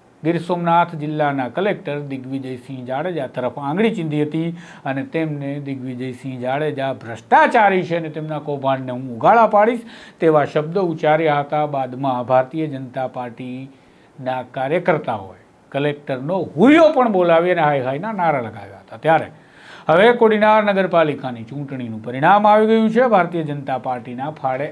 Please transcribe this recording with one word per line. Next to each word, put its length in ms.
ગીર 160
સોમનાથ 560
જિલ્લાના 540
કલેક્ટર 520
દિગ્વિજયસિંહ 840
જાડેજા 400
તરફ 320
આંગળી 360
ચીંધી 300
હતી 260
અને 180
તેમને 480
દિગ્વિજયસિંહ 800
જાડેજા 540
ભ્રષ્ટાચારી 880
છે 140
અને 120
તેમના 300
કૌભાંડને 540
હું 240
ઉગાડા 320
પાડીશ 340
તેવા 240
શબ્દો 480
ઉચ્ચાર્યા 480
હતા. 260
બાદમાં 580
ભારતીય 420
જનતા 420
પાર્ટીના 1300
કાર્યકર્તાઓએ 880
કલેક્ટરનો 680
હુરિયો 360
પણ 200
બોલાવી 380
અને 120
હાય 220
હાયના 280
નારા 280
લગાવ્યા 460
હતા. 160
ત્યારે 280
હવે 240
કોડીનાર 520
નગરપાલિકાની 800
ચૂંટણીનું 580
પરિણામ 440
આવી 200
ગયું 240
છે. 160
ભારતીય 360
જનતા 360
પાર્ટીના 520
ફાળે 420